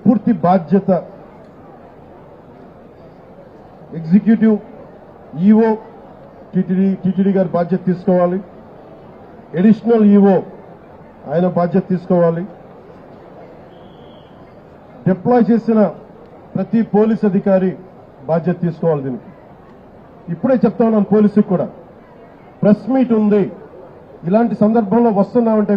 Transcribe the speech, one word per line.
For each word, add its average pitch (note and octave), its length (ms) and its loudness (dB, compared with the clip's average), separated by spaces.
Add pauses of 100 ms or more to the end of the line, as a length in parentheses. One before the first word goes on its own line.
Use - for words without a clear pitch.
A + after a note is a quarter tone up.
పూర్తి A#3+ 280 2 (140)
బాధ్యత F3+ 440 0 (3000)
ఎగ్జిక్యూటివ్ G#3+ 560 0 (920)
ఈఓ A3 220 4 (840)
టీటీడీ, F#3 360 -2 (140)
టీటీడీ F#3+ 360 0
గారి F#3 200 0
బాధ్యత F3 320 -2
తీసుకోవాలి. F3+ 500 0 (1200)
అడిషనల్ A3 460 2 (100)
ఈఓ G3 200 4 (960)
ఆయన F3 160 0 (120)
బాధ్యత F3 320 0
తీసుకోవాలి. F3 520 0 (2750)
డిప్లాయ్ A#3+ 440 2
చేసిన A3+ 280 0 (760)
ప్రతి F#3+ 240 -4 (160)
పోలీస్ A3 340 2
అధికారి F#3+ 420 0 (580)
బాధ్యత E3+ 360 -2
తీసుకోవాలి D#3+ 400 -2
దీనికి. B2 240 -10 (1040)
ఇప్పుడే C4 300 0
చెప్తా A#3 260 0
ఉన్నాను G#3+ 240 2
పోలీసుకి G#3 400 2
కూడా, D3 140 -2 (920)
ప్రెస్ G3+ 320 2
మీట్ B3+ 280 0
ఉంది, G#3 220 2 (840)
ఇలాంటి G#3+ 340 0
సందర్భంలో A3+ 480 2 (120)
వస్తున్నామంటే G#3+ 560 0